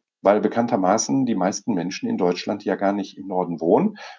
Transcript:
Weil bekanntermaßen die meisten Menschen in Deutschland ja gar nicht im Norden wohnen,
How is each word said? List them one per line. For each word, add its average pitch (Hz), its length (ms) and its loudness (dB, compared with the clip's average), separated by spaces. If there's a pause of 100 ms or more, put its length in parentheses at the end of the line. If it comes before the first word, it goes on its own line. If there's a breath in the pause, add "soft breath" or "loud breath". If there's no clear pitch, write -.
(200)
Weil 190 200 4
bekanntermaßen 113 840 0
die 117 100 0
meisten 98 400 -2
Menschen 90 340 -4
in 113 100 -2
Deutschland 98 460 -2
ja 98 120 -2
gar 98 160 0
nicht 101 240 -6
im 95 100 -14
Norden 90 340 -4
wohnen, 131 380 4 (200 loud breath)